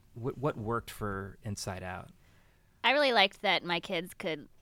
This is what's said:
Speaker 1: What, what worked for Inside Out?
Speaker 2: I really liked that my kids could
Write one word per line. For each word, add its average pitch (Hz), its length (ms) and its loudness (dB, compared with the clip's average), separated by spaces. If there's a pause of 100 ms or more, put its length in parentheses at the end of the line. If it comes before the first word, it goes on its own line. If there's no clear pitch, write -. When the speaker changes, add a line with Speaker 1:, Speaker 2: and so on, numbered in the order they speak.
(120)
Speaker 1:
What, 120 240 -6
what 135 220 -2
worked 113 320 -2
for 98 520 -4
Inside 98 400 -6
Out? 92 280 -8 (720)
Speaker 2:
I 226 80 8
really 277 220 4
liked 190 260 4
that 185 240 4
my 170 160 0
kids 180 320 -4
could 156 340 -4 (160)